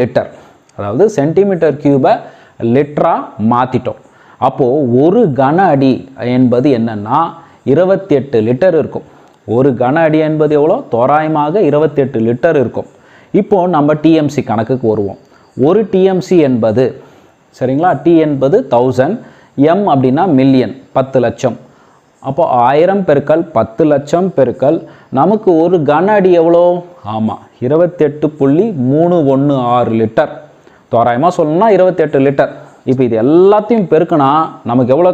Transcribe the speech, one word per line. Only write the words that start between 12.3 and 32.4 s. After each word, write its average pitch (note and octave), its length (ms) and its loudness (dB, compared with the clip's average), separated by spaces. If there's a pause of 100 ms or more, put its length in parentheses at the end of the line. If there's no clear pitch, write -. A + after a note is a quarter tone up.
இருக்கும். - 220 -6 (460)
இப்போ G3 360 0
நம்ம D3+ 260 0
டி D3+ 200 2
எம் D3+ 220 0
சி B2+ 80 -4
கணக்குக்கு A#2 440 -4
வருவோம். G#2 300 -4 (500)
ஒரு G#3 240 2
டி F#3+ 120 2
எம் F#3 180 0
சி F#3 160 0
என்பது, B2 460 2 (760)
சரிங்களா, C#3 320 0 (120)
டி E3+ 140 4
என்பது D3+ 540 0
தௌசண்ட், B2+ 460 0 (380)
எம் E3+ 320 2
அப்படின்னா C#3 400 0 (120)
மில்லியன், C3 360 2 (160)
பத்து C3+ 280 -2
லட்சம். A#2 380 -4 (720)
அப்போ C#3+ 160 -2
ஆயிரம் D3 640 0
பெருக்கல் D3 360 0 (140)
பத்து A2+ 280 -2
லட்சம் D3+ 500 0
பெருக்கல் C3 420 0 (420)
நமக்கு G3 300 0 (140)
ஒரு F3 140 2 (120)
கன D#3+ 180 0 (120)
அடி F#3 120 2 (100)
எவ்வளோ? E3+ 200 2 (540)
ஆமா, A2 200 -4 (240)
இருபத்தெட்டு D3+ 720 0 (100)
புள்ளி D3 280 2 (240)
மூணு D#3 460 2
ஒண்ணு C#3+ 180 0 (200)
ஆறு A#2 160 0 (100)
லிட்டர். C#3 300 -2 (600)
தோராயமா A#2+ 460 2
சொல்லணும்னா E3 300 0 (100)
இருபத்தெட்டு E3 420 0
லிட்டர். C#3 340 0 (380)